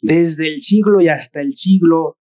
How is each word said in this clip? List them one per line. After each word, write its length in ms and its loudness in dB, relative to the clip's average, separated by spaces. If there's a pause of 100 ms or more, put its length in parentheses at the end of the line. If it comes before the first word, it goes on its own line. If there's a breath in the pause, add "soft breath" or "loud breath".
desde 460 -2
el 140 -8
siglo 380 2
y 80 4
hasta 320 -4
el 160 -6
siglo 680 0